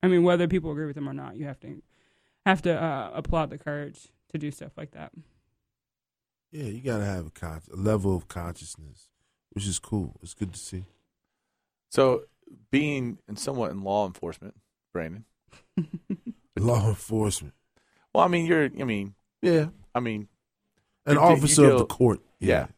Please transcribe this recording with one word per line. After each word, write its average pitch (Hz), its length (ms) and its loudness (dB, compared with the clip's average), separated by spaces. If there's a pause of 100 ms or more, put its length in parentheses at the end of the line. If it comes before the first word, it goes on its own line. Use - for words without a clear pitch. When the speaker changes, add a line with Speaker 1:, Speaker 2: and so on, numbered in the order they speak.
Speaker 1:
I 185 60 4
mean, 180 160 6
whether 175 240 4
people 165 240 -2
agree 151 140 -6
with 143 100 -8
them 143 140 -8
or 135 40 -10
not, 135 220 -12
you 143 100 -10
have 139 140 -12
to, - 220 -18 (640)
have 190 180 4
to, 165 180 0
uh, 135 320 -4
applaud 156 360 -2
the - 80 -14
courage 147 500 -12 (220)
to - 80 -8
do 147 120 -6
stuff 139 280 -16
like 143 140 -16
that. - 200 -18 (1400)
Speaker 2:
Yeah, 151 140 -10
you 110 160 -8
gotta 117 240 -2
have 92 220 -6
a 78 40 -16
con-, 80 300 -12 (100)
a - 40 -16
level 98 400 2
of 85 120 -6
consciousness, 82 840 -14 (420)
which 101 160 -6
is 90 100 -4
cool. 98 460 -6
It's 87 100 -18
good 92 200 -8
to 101 60 -16
see. 95 260 -12 (1040)
Speaker 3:
So, 131 340 4 (460)
being 139 560 0
in 104 80 -12
somewhat 117 360 -4
in 98 120 -10
law 101 240 0
enforcement, - 480 -12 (380)
Brandon. 87 320 -8 (520)
Speaker 2:
<laughs> - 800 -10
Law 110 320 2
enforcement. 104 640 -4 (600)
Speaker 3:
Well, 165 100 6
I 180 40 4
mean, 175 180 2
you're, 165 200 4
I - 180 -6
mean, 101 300 -4 (280)
Speaker 2:
Yeah. 165 260 4 (260)
Speaker 3:
I 127 60 0
mean, 110 280 -4 (800)
Speaker 2:
An 143 100 4
Speaker 3:
you 147 60 4
de-, 160 60 6
you 175 80 10
Speaker 2:
officer 151 300 6
of 135 40 10
Speaker 3:
deal 131 100 6
Speaker 2:
the 117 60 2
court. - 360 2 (180)
Speaker 3:
Yeah. - 80 -2
Speaker 2:
Yeah. 92 200 2 (100)